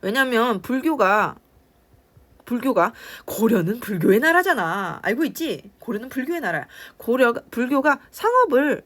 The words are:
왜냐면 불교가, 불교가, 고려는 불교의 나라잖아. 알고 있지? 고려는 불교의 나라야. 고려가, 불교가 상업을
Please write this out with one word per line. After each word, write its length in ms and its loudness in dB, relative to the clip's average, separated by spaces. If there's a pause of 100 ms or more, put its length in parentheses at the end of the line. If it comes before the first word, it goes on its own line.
왜냐면 600 0
불교가, 720 0 (1080)
불교가, 480 0 (320)
고려는 540 0
불교의 400 2
나라잖아. 840 0
알고 220 -2
있지? 540 -6
고려는 300 -8
불교의 320 -6
나라야. 260 -4 (300)
고려가, 440 2 (100)
불교가 480 0 (120)
상업을 720 2